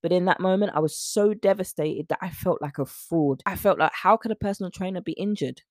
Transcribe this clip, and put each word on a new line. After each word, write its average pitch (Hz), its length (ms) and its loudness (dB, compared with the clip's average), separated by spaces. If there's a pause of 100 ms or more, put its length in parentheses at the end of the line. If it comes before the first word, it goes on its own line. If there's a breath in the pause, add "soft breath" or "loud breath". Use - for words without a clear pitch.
but 170 100 0
in 180 120 4
that 185 160 2
moment, 190 340 2
I 156 60 2
was 156 160 0
so 208 380 2
devastated 190 720 -2
that - 140 -4
I 180 80 -8
felt - 320 -2
like 143 160 -8
a 131 80 -2
fraud. 147 580 -2
I 196 120 -4
felt 196 220 2
like, 156 140 4
how 208 240 4
could 220 140 -6
a 214 40 -2
personal 196 360 -4
trainer 185 320 -6
be 165 100 -6
injured? 190 480 -4 (100)